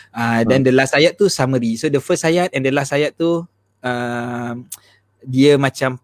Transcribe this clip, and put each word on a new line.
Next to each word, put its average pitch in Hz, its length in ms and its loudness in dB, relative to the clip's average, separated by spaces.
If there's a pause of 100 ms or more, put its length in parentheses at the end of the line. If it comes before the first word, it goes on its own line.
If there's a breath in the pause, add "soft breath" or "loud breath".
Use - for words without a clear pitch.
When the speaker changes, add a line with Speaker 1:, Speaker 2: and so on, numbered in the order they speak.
(100)
Speaker 1:
Ah, 117 300 -2
Speaker 2:
Hmm. 117 60 2
Speaker 1:
then 131 160 4
the 127 100 4
last 135 200 2
ayat 151 220 4
tu 202 140 2
summary. 123 480 0
So 156 120 -2
the 143 120 0
first - 240 -2
ayat 175 260 2
and 135 120 -4
the 135 100 0
last 139 180 -2
ayat 147 240 -2
tu, 170 300 -2 (380)
ah, 120 760 -6 (640 soft breath)
dia 135 360 4
macam 131 480 -2